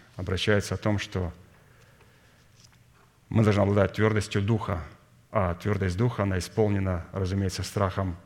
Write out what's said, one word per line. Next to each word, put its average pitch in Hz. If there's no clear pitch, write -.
обращается 95
о 104
том, 104
что 90
мы 110
должны 101
обладать 101
твердостью 107
духа, 98
а 92
твердость 98
духа, 120
она 95
исполнена, 95
разумеется, 95
страхом 95